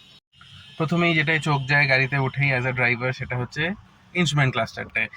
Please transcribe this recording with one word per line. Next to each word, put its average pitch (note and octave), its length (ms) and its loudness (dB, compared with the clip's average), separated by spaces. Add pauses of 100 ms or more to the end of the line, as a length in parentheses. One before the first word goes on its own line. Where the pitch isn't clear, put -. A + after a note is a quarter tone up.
(760)
প্রথমেই E3+ 380 2
যেটাই D#3 240 2
চোখ C#3 260 0
যায় C#3+ 240 2
গাড়িতে C3+ 280 2
উঠেই C3+ 340 0
as B2+ 140 0
a C3 60 -2
driver, B2 400 0
সেটা B2 260 -6
হচ্ছে D3+ 360 -4 (400)
ইনস্ট্রুমেন্ট C#3+ 400 2
ক্লাস্টারটায়। A2+ 640 -4